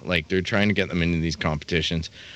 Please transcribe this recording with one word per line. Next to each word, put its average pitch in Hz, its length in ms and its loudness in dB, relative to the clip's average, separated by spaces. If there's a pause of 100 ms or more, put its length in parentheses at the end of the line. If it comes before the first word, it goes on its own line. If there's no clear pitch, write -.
Like, 85 240 0
they're 92 120 2
trying 104 280 2
to 101 40 2
get 92 140 2
them 85 140 0
into 85 180 2
these 80 160 0
competitions. 82 760 -2 (260)